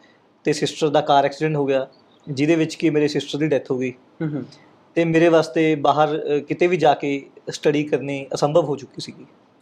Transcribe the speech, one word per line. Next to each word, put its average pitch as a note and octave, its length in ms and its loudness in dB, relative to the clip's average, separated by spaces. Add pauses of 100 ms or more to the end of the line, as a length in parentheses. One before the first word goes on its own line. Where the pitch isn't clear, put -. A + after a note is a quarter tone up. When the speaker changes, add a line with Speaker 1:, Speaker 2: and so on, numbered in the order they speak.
(440)
Speaker 1:
ਤੇ D3+ 100 0
ਸਿਸਟਰ D3 360 -2
ਦਾ D3 120 2
ਕਾਰ C#3+ 240 4
ਐਕਸੀਡੈਂਟ D#3 300 -2
ਹੋ C#3+ 100 0
ਗਿਆ, C3+ 220 -2 (420)
ਜਿਹਦੇ D3 260 2
ਵਿੱਚ D#3+ 200 0
ਕਿ D#3+ 140 0
ਮੇਰੇ D3+ 180 2
ਸਿਸਟਰ C#3+ 320 -4
ਦੀ D#3 80 0
ਡੈਥ C#3 240 0
ਹੋ C3 60 -2
ਗਈ। B2+ 140 -4
Speaker 2:
ਹੂੰ, - 420 -8
ਹੂੰ। C3 100 -6 (520)
Speaker 1:
ਤੇ E3+ 100 2
ਮੇਰੇ E3 220 4
ਵਾਸਤੇ D#3 480 2
ਬਾਹਰ, D3 420 2
ਅ, D3 220 -2
ਕਿਤੇ D#3 280 -2
ਵੀ F3+ 100 0
ਜਾ D3+ 160 4
ਕੇ C#3 360 -4 (200)
ਸਟੱਡੀ D3+ 340 0
ਕਰਨੀ C#3 500 -4
ਅਸੰਭਵ D#3 320 2
ਹੋ C#3 100 -4
ਚੁੱਕੀ - 260 -14
ਸੀਗੀ। - 240 -16 (360)